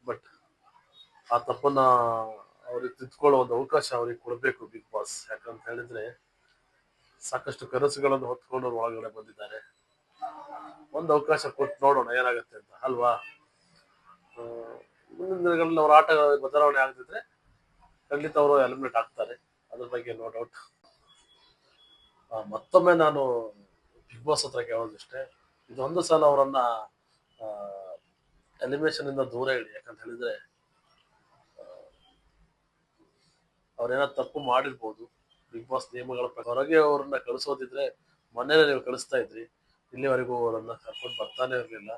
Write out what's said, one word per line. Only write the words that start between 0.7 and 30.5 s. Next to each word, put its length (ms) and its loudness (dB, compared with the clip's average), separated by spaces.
ಆ 60 2
ತಪ್ಪನ್ನ 420 0
ಅವ್ರಿಗೆ 260 -8
ತಿದ್ದುಕೊಳ್ಳೋ 460 2
ಒಂದು 160 0
ಅವಕಾಶ 380 -2
ಅವ್ರಿಗೆ 260 -4
ಕೊಡ್ಬೇಕು 460 -4
Bigg 260 -20
Boss. 380 -10
ಯಾಕಂತ 400 -16
ಹೇಳಿದ್ರೆ 520 -12
ಸಾಕಷ್ಟು 480 -10
ಕನಸುಗಳನ್ನು 580 0
ಹೊತ್ಕೊಂಡು 420 -6
ಅವ್ರು 140 -4
ಒಳಗಡೆ 320 -6
ಬಂದಿದ್ದಾರೆ. 600 -18
ಒಂದು 200 -2
ಅವಕಾಶ 320 0
ಕೊಟ್ಟು 400 -4
ನೋಡೋಣ 300 4
ಏನಾಗುತ್ತೆ 400 -2
ಅಂತ, 140 -20
ಅಲ್ವಾ? 260 0
ಆ, 1300 -12
ಮುಂದಿನ 260 -6
ದಿನಗಳಲ್ಲಿ 420 2
ಅವ್ರ 120 8
ಆಟ 200 10
ಬದಲಾವಣೆ 340 4
ಆಗದಿದ್ರೆ 440 -2
ಖಂಡಿತ 280 -2
ಅವರು 240 6
ಎಲಿಮಿನೇಟ್ 340 -2
ಆಗ್ತಾರೆ, 580 -4
ಅದ್ರ 140 -12
ಬಗ್ಗೆ 260 -8
no 120 -12
doubt. 280 -12
ಆ, 100 -8
ಮತ್ತೊಮ್ಮೆ 520 4
ನಾನು 600 2
Bigg 140 -16
Boss 200 0
ಹತ್ರ 140 -6
ಕೇಳೋದಿಷ್ಟೇ, 680 -8
ಇದೊಂದು 320 -4
ಸಲ 240 4
ಅವರನ್ನ, 320 4
ಆ, 40 -10
ಎಲಿಮಿನೇಷನ್ 480 -4
ಇಂದ 100 -6
ದೂರ 300 -4
ಇಡಿ. 240 -4
ಯಾಕಂತ 260 -20
ಹೇಳಿದ್ರೆ, 360 -8